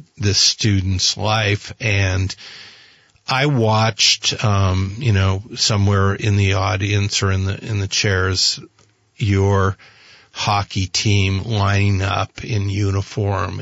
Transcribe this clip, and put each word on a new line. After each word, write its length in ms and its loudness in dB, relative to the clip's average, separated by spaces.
this 220 0
student's 800 0
life. 640 -2
And 520 0
I 200 2
watched, 960 0
um, 540 2
you 140 0
know, 320 2
somewhere 600 2
in 220 0
the 160 4
audience 680 0
or 120 0
in 100 0
the, 200 -4
in 160 -4
the 80 -2
chairs, 720 0
your 600 2
hockey 560 -2
team 560 0
lining 580 2
up 420 -4
in 260 -4
uniform 920 -4